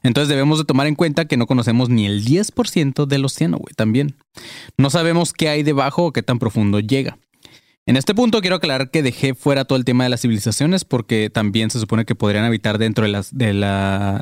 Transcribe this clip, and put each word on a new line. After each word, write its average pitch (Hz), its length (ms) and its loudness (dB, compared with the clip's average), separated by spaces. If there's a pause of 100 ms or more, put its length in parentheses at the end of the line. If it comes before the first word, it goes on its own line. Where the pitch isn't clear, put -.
Entonces 139 240 2
debemos 147 300 2
de 156 60 -2
tomar 139 220 0
en 151 80 0
cuenta 160 320 0
que 151 100 -2
no 117 120 0
conocemos 123 400 2
ni 113 180 2
el 101 180 -2
diez 170 280 0
por 233 160 -2
ciento 143 380 0
del 139 180 0
océano, 160 340 -2
güey, - 160 -14
también. 127 400 0 (640)
No 139 100 4
sabemos 165 440 2
qué 160 160 -2
hay 151 160 0
debajo 143 420 2
o 151 60 -2
qué 117 100 -2
tan 123 160 0
profundo 104 400 0
llega. 127 400 -2 (680)
En 120 100 4
este 135 180 0
punto 226 260 2
quiero 185 160 -2
aclarar 135 340 -4
que 160 120 0
dejé 131 320 -2
fuera 135 300 0
todo 135 120 0
el 127 80 0
tema 127 200 2
de 127 60 0
las 123 100 -4
civilizaciones 127 640 0
porque 110 460 -2
también 110 400 0
se 123 100 -4
supone 110 240 -2
que 113 100 -4
podrían 104 300 0
habitar 110 340 -2
dentro 110 260 0
de 104 60 0
las, 101 260 -6
de 117 160 0
la, 98 680 -2